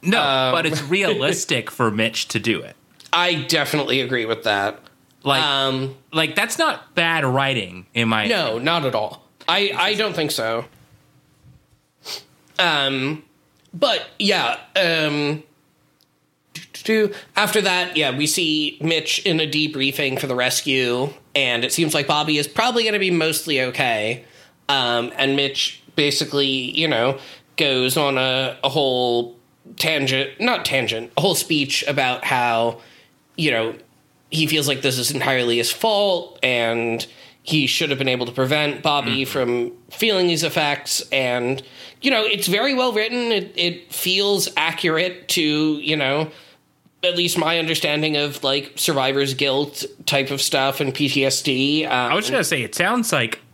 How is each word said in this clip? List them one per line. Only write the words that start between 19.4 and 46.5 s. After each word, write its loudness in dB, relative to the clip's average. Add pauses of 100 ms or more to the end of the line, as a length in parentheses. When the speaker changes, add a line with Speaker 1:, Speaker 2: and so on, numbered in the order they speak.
Speaker 2:
debriefing 0
for -4
the -2
rescue, 0 (220)
and 2
it -2
seems 0
like 0
Bobby 0
is -2
probably 0
gonna 0
be 0
mostly 0
okay. -2 (440)
Um, 0
and 2
Mitch -2 (140)
basically, 0
you -2
know, 2 (400)
goes 2
on 2
a, -2
a 2
whole 2 (420)
tangent, 0
not -2
tangent, -2
a 2
whole 2
speech -2
about 0
how, 0 (560)
you 0
know, -2 (540)
he 0
feels 0
like -2
this 0
is -2
entirely 0
his 0
fault, 0
and 0 (380)
he 2
should 0
have -2
been 0
able 0
to -10
prevent 0
Bobby 0
Speaker 1:
Mm-hmm. -10
Speaker 2:
from 0 (180)
feeling 2
these 2
effects. -2 (100)
And, 0 (400)
you 2
know, 2
it's 0
very 2
well 0
written. -2
It, -2
it -2
feels 0
accurate 0
to, 2 (380)
you 0
know, 0 (760)